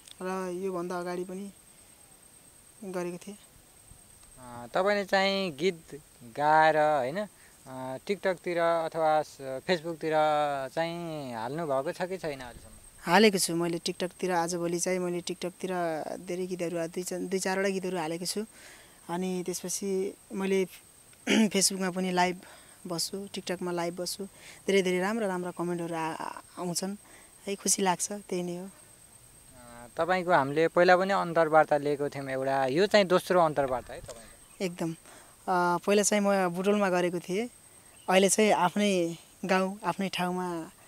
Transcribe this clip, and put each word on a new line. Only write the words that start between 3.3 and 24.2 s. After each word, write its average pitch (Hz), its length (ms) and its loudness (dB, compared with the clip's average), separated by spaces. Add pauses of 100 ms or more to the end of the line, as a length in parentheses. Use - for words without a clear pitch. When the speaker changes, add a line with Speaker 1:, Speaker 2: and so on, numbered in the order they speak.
Speaker 2:
अ, 120 340 -14
तपाईँले 202 320 2
चाहिँ 196 460 2
गीत 160 500 -4 (220)
गाएर, 151 540 6
होइन, 151 500 2 (400)
अ, 131 300 -10
TikTok-तिर 180 600 -4
अथवा 160 640 2
स-, - 200 -8
Facebook-तिर 156 720 -4 (600)
चाहिँ 165 580 -6
हाल्नुभएको 135 580 -2
छ 170 100 -6
कि 185 160 -6
छैन 143 220 -8
अहिलेसम्म? - 640 -18
Speaker 1:
हालेको 196 360 8
छु 170 180 0
मैले 170 220 0
TikTok-तिर। 180 540 -4
आजभोलि 170 480 -2
चाहिँ 185 200 -2
मैले 175 220 -4
TikTok-तिर 180 500 -8 (460)
धेरै 180 280 -6
गीतहरू, 170 420 -6
दुई 180 160 -8
चा-, 180 160 -8
दुई 185 200 -4
चारवटा 190 300 0
गीतहरू 185 280 -4
हालेको 170 280 -4
छु। 208 200 -6 (640)
अनि 180 360 -4
त्यसपछि 190 680 -4 (200)
मैले 190 320 0 (340)
<clears throat> - 300 -10
Facebook-मा 196 600 2
पनि 185 220 -2
लाइभ 180 280 2 (480)
बस्छु, 190 480 -6
TikTok-मा 180 360 -6
लाइभ 175 300 -2
बस्छु। 190 260 -8 (400)